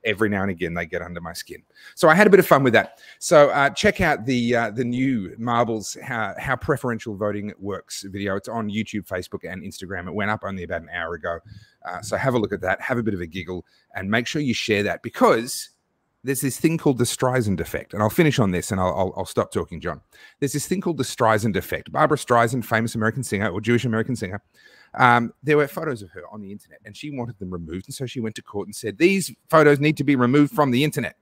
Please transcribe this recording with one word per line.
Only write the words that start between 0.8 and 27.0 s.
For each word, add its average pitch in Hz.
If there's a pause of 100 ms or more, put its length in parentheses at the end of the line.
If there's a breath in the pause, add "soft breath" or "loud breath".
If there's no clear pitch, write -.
get 85
under 85
my 85
skin. - (320 loud breath)
So 165
I 160
had 208
a 196
bit 185
of -
fun 139
with 123
that. - (200 loud breath)
So, 147
uh, 139
check 196
out 143
the, 120
uh, 117
the 120
new 123
Marbles, 117
How, 113
How 131
Preferential 120
Voting 104
Works 95
video. 98
It's 101
on 110
YouTube, 104
Facebook, 90
and 92
Instagram. 92
It 82
went 104
up 107
only 95
about 82
an 82
hour 85
ago. 85 (480 soft breath)
Uh, 87
so 104
have 127
a 123
look 104
at 95
that, 92
have 123
a 117
bit 104
of 90
a 87
giggle, 87 (300)
and 98
make 117
sure 151
you 127
share 104
that 90
because 131 (540)
there's 131
this 135
thing 160
called 135
the 123
Streisand 120
effect, -
and 104
I'll 107
finish 151
on 98
this, 90
and 95
I'll, 92
I'll, 92
I'll 92
stop -
talking, 87
John. 80 (400 loud breath)
There's 139
this 143
thing 185
called 170
the 131
Streisand 110
effect. -
Barbra 147
Streisand, 120
famous 113
American 113
singer, 107
or 90
Jewish 117
American 113
singer, 101 (520 soft breath)
um, 120 (120)
there 147
were 147
photos 147
of 90
her 80 (100)
on 107
the 98
internet, 98
and 107
she 147